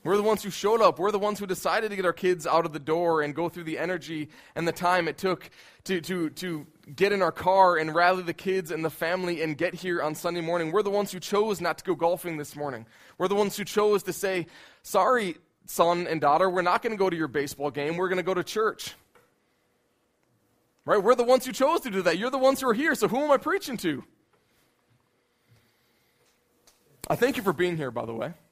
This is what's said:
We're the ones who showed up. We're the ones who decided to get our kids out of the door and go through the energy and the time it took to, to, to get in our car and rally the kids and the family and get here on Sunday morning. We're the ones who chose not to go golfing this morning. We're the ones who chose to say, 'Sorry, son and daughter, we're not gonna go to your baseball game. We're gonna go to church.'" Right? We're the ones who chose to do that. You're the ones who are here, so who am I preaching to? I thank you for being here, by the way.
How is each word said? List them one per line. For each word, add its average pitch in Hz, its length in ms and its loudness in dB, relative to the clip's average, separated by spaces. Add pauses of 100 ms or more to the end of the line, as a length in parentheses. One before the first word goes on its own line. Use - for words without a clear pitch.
We're 185 140 2
the 208 60 2
ones 214 200 2
who 202 60 -8
showed 214 320 0
up. 165 180 6
We're 190 120 0
the 208 80 0
ones 208 200 -2
who 202 80 -8
decided 190 440 -2
to 202 60 -8
get 185 100 -2
our 170 80 0
kids 175 320 -2
out 160 180 2
of 160 80 -6
the 156 60 -10
door 160 420 0
and 147 140 -4
go 165 160 -4
through 170 140 -14
the 156 120 -8
energy 160 540 -6 (240)
and 165 120 -4
the 160 60 -2
time 175 360 0
it 143 100 -8
took 185 320 -4 (340)
to, 185 160 -2
to, 165 300 -4
to 160 360 -8 (300)
get 202 160 4
in 202 80 0
our 165 120 2
car 185 440 6
and 156 180 -2
rally 180 280 4
the 170 100 -4
kids 185 380 -2
and 160 120 -4
the 160 60 0
family 175 540 -2
and 156 160 -4
get 180 160 -2
here 175 260 -4
on 151 140 -2
Sunday 175 260 -4
morning. 165 320 -2
We're 208 100 4
the 202 60 0
ones 202 240 -2
who 180 80 -10
chose 202 400 0
not 165 160 -2
to - 80 -20
go 180 100 0
golfing 170 440 0
this 139 180 -10
morning. 135 300 -8 (320)
We're 180 100 0
the 202 60 2
ones 202 240 0
who 202 60 -6
chose 208 400 2
to 180 100 -6
say, 190 320 -2 (360)
'Sorry, 208 540 2 (300)
son 175 400 2
and 160 120 -2
daughter, 151 300 4
we're 180 140 0
not 180 180 2
gonna 226 160 -4
go 190 140 2
to 175 60 -4
your 160 120 -2
baseball 143 420 -4
game. 143 280 -4
We're 185 100 0
gonna 185 140 -2
go 175 100 -2
to 175 100 0
church.'" - 520 -4 (1900)
Right? 190 160 4
We're 226 120 6
the 240 100 2
ones 254 200 4
who 254 80 -8
chose 269 300 2
to 254 80 -8
do 190 100 -2
that. 170 160 2
You're 226 140 -2
the 277 80 -2
ones 269 240 4
who 254 80 2
are 214 40 4
here, 294 200 0
so 214 120 0
who 220 120 0
am 294 120 0
I 277 60 8
preaching 311 420 -2
to? 147 240 -4 (3000)
I 151 100 0
thank 254 200 2
you 247 60 -4
for 190 100 0
being 175 240 0
here, 139 140 -4
by 117 160 -6
the 113 80 -8
way. 117 180 -6 (200)